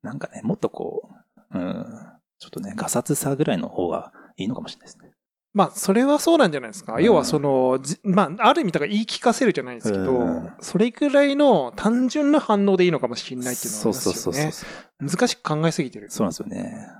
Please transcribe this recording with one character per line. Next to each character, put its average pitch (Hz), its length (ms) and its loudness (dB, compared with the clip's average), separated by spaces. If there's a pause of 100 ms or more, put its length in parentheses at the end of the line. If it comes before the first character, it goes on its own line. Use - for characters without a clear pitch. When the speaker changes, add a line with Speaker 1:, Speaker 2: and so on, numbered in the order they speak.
Speaker 1:
な 110 120 -12
ん 143 60 -10
か - 100 -10
ね、 - 140 -16
も 151 120 -2
っ - 20 -20
と - 120 -4
こ - 400 -8 (440)
う、 95 40 -6
う 90 40 -4
ん、 92 240 -8 (540)
ち - 60 -20
ょ - 20 -20
っ - 20 -20
と 151 100 -14
ね、 - 160 -12
ガ - 120 -6
サ 120 160 -2
ツ 147 120 -2
さ 139 200 -2
ぐ 139 80 0
ら 131 120 0
い - 20 -4
の - 100 -6
方 90 220 -4
が 82 240 -6 (240)
い 95 80 -6
い - 20 -4
の - 80 -4
か - 60 -12
も - 60 -14
し - 80 -16
れ - 40 -20
な - 60 -20
い - 20 -20
で - 60 -20
す - 60 -20
ね。 - 120 -20 (420)
Speaker 2:
ま 202 120 4
あ、 - 60 -8
そ - 220 -2
れ 240 120 4
は 294 140 4
そ 339 160 4
う - 20 4
な 254 100 6
ん 160 40 2
じ 147 60 -4
ゃ 127 40 -4
な 120 60 -12
い - 20 -12
で 101 40 -16
す - 120 -16
か。 113 100 -8
Speaker 1:
う 127 40 0
ん。 160 40 4
Speaker 2:
要 220 120 8
は 143 100 2
そ 151 140 0
の、 131 420 2
じ-、 139 220 -6
ま 185 340 2
あ、 214 100 4
あ 277 60 6
る 330 80 2
意 254 40 0
味 175 60 -2
だ 151 80 -2
か 147 60 0
ら 202 60 -6
言 208 100 0
い 220 60 -4
聞 - 140 -8
か 233 120 4
せ 269 120 0
る 185 80 4
じ 143 80 -2
ゃ - 20 -8
な 127 80 -10
い 120 40 -12
で 113 60 -16
す 220 100 -2
け 98 60 0
ど、 127 200 0
Speaker 1:
う 123 60 0
ん。 123 380 -4
Speaker 2:
そ - 160 -6
れ 233 140 2
ぐ 294 180 0
ら 277 140 6
い 277 120 2
の 202 400 4
単 240 320 2
純 285 240 2
な 302 80 6
反 202 280 2
応 190 100 4
で 180 80 4
い 175 40 4
い - 20 2
の 143 80 0
か 120 80 -2
も 117 80 -4
し - 160 -10
れ 127 60 -8
な 123 140 -4
い 123 40 -4
っ - 20 -10
て - 100 -8
い 107 40 -6
う - 20 -6
の 107 40 -8
は - 40 -10
あ - 20 -10
り 117 60 2
ま 101 40 0
す - 140 -4
よ 92 40 2
ね。 - 20 -2
Speaker 1:
そ - 0 -
う - 0 -
そ - 0 -
う - 0 -
そ - 160 -4
う - 40 -4
そ 151 140 -2
う 151 40 -4
そ - 140 -14 (360)
う。 139 40 -6 (120)
Speaker 2:
難 247 100 2
し - 80 -2
く - 80 -20
考 156 240 0
え 156 40 2
す - 120 -4
ぎ 127 60 -6
て 110 100 -16
る。 101 120 -16
Speaker 1:
そ - 120 -2
う - 20 2
な 87 40 -2
ん - 20 -4
で 80 40 -8
す - 60 -16
よ - 60 -8
ね。 - 400 -10 (120)